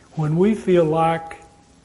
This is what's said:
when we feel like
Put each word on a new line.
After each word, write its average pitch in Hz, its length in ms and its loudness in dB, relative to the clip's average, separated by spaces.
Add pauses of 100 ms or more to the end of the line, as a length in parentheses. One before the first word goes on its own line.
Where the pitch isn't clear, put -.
(160)
when 156 220 -2
we 208 180 2
feel 175 300 2
like 165 560 -2 (440)